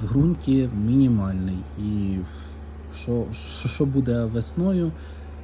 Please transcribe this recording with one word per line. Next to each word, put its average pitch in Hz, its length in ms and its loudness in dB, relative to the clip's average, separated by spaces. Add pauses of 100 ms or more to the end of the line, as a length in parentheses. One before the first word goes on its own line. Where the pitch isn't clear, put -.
в 107 40 -2
ґрунті 135 640 4 (160)
мінімальний. 98 720 4 (220)
І 104 380 -2 (800)
що, 120 360 -2
що, - 360 -8
що - 160 2
буде 123 400 2
весною, 170 640 0 (520)